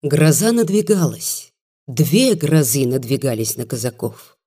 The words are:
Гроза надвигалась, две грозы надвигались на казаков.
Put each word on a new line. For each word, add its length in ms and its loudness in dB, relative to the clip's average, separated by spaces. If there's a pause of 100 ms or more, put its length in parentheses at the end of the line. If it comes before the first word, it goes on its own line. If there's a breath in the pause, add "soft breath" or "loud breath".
Гроза 500 2
надвигалась, 1000 -2 (340)
две 480 2
грозы 520 0
надвигались 680 -4
на 80 -8
казаков. 720 -8 (100)